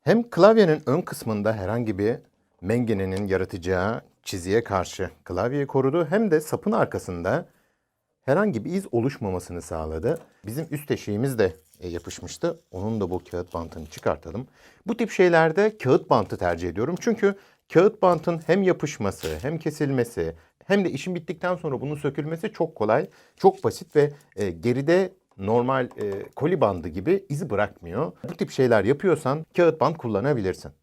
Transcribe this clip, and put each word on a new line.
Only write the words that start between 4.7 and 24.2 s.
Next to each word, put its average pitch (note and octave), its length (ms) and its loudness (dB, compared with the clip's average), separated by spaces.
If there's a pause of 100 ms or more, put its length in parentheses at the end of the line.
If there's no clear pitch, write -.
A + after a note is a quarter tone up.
klavyeyi B2 440 -2
korudu, C#3 420 0
hem G3+ 220 0
de D#3 100 4
sapın D#3 300 -4
arkasında G2+ 760 -2 (760)
herhangi C#3+ 440 0
bir - 80 -6
iz G3 180 -4
oluşmamasını G2 680 -4
sağladı. D#2+ 580 -4 (260)
Bizim C3 260 -8
üst D3 200 -8
eşiğimiz A2+ 480 -2
de, F#2+ 140 2 (260)
e, F2+ 80 -12
yapışmıştı. F2+ 720 -8 (120)
Onun G#2 300 -4
da F#2 80 -2
bu F2+ 120 -4 (100)
kağıt F2+ 220 -8
bantını E2 320 -10
çıkartalım. E2 640 -6 (400)
Bu A3+ 100 -4
tip A3 140 -2
şeylerde F3+ 680 4
kağıt D#3 320 2
bantı A2+ 280 2
tercih F2 320 -2
ediyorum. A2+ 300 -4
Çünkü G3+ 360 0 (380)
kağıt G3+ 280 4
bantın E3+ 460 2
hem F#3+ 160 2
yapışması, D3+ 640 -2 (140)
hem D3 160 -4
kesilmesi, B2+ 800 -2 (300)
hem G3 200 2
de E3+ 60 -2
işin F3 240 -6
bittikten F3 400 -6
sonra D3 260 -6
bunun D3 140 -6
sökülmesi D3+ 580 -6
çok D#3+ 220 -4
kolay, A2+ 340 2 (280)
çok G3 260 4
basit - 320 -4
ve, D3 160 6 (240)